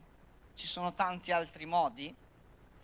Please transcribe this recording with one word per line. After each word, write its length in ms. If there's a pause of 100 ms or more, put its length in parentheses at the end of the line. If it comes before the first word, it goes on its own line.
(540)
Ci 120
sono 280
tanti 380
altri 340
modi, 480 (680)